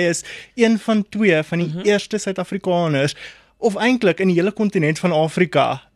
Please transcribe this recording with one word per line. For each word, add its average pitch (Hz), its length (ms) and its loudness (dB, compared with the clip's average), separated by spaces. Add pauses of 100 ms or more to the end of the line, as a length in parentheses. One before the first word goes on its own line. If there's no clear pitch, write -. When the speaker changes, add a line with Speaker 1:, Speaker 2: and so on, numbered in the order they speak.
Speaker 1:
is 165 140 -4 (320)
een 226 240 4
van 214 300 0
twee 185 340 2
van 170 160 -4
die 170 80 -2
Speaker 2:
Mhm. 160 180 -8
Speaker 1:
eerste 208 320 0
Suid-Afrikaners, 175 1000 -2 (420)
of 208 180 0
eintlik 214 440 0
in 190 80 0
die 180 80 2
hele 185 160 2
kontinent 180 480 0
van 180 120 0
Afrika, 151 680 0 (140)